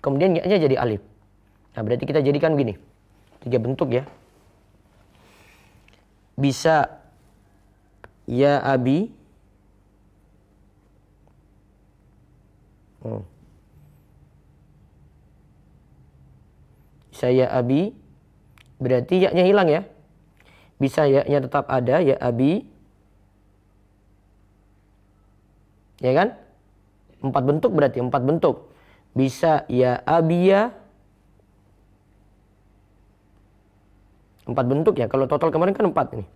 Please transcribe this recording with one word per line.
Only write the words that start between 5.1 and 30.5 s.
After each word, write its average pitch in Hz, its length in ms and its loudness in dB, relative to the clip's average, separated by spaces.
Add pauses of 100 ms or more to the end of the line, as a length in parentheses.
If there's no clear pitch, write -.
Bisa 139 480 2 (1400)
ya 139 400 0
abi. 135 480 0 (4000)
Hmm. 110 160 -8 (4000)
Bisa - 160 -4
ya 127 240 2
abi, 131 400 0 (880)
berarti 180 480 0
ya-nya 180 160 2
hilang 190 240 4
ya. 160 160 0 (960)
Bisa 143 240 0
ya-nya 139 400 2
tetap 135 240 -4
ada, 131 320 0
ya 135 160 2
abi. 131 480 0 (3250)
Ya 127 160 0
kan? 214 160 0 (880)
Empat 135 240 -4
bentuk 151 320 0
berarti, 135 240 0
empat 123 240 -2
bentuk. 156 480 -2 (400)
Bisa 139 560 0
ya 123 400 0
abi 170 400 2
ya. 208 240 2 (3750)